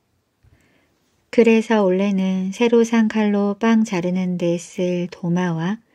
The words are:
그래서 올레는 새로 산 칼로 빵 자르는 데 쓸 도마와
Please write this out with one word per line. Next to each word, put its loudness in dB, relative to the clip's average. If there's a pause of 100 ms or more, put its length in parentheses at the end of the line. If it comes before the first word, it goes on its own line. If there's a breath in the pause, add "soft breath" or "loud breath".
(1300)
그래서 4
올레는 0
새로 2
산 2
칼로 0
빵 2
자르는 -4
데 0
쓸 -4
도마와 -4 (180 soft breath)